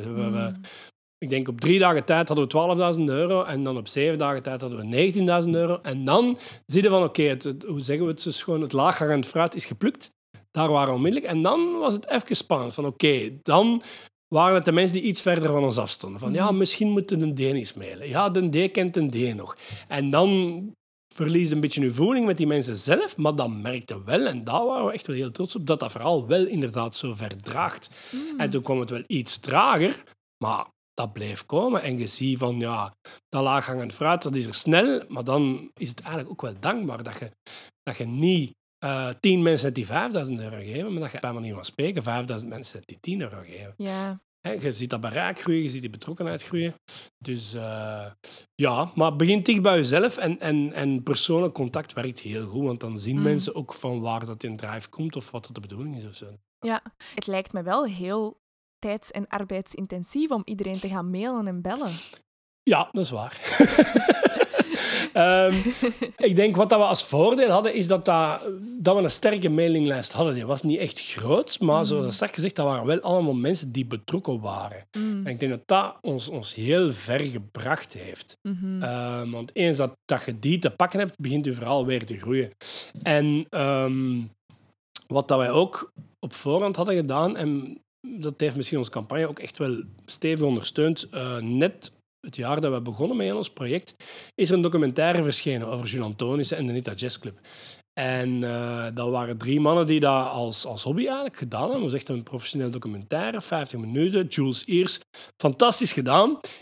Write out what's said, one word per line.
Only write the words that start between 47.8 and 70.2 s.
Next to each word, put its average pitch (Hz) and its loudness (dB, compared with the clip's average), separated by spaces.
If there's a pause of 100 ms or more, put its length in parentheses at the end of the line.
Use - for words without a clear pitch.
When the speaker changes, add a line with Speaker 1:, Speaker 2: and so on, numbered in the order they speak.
Speaker 1:
ja, 139 0
maar 156 4
begin 180 4
dicht 214 4
bij 190 6
jezelf 165 4
en, 175 -2
en, 151 0
en 139 -2
persoonlijk 160 0
contact 139 -6
werkt 127 -8
heel 110 -8
goed, 117 -4
want 120 -2
dan 113 -8
zien 110 -4
Speaker 2:
Mm. 143 2
Speaker 1:
mensen 147 0
ook 147 -8
van 123 -4
waar 113 -4
dat 113 -12
in 113 -8
drive 110 -10
komt 160 -8
of 127 -12
wat 117 -10
dat 120 -16
de 113 -12
bedoeling 117 -12
is 107 -12
of 101 -18
zo. - -18 (340)
Speaker 2:
Ja, 226 -4 (340)
het - -8
lijkt 190 -4
me 185 -4
wel 214 0
heel 202 -4 (400)
tijds- 214 -6
en 202 -6
arbeidsintensief 190 -4
om 226 0
iedereen 190 -4
te 196 -8
gaan 185 -4
mailen 214 -2
en 180 -4
bellen. 202 -4 (720)
Speaker 1:
Ja, - 4
dat 190 -2
is 147 -4
waar. 117 -8
<laughs> - 6 (920)
Ehm, 185 6 (640)
ik 202 4
denk 202 6
wat 202 4
dat 220 8
we 208 8
als 196 2
voordeel 233 4
hadden, 214 4
is 202 0
dat, 180 2
dat, 165 2 (120)
dat 214 2
we 202 4
een 151 2
sterke 202 2
mailinglijst 151 2
hadden. 127 0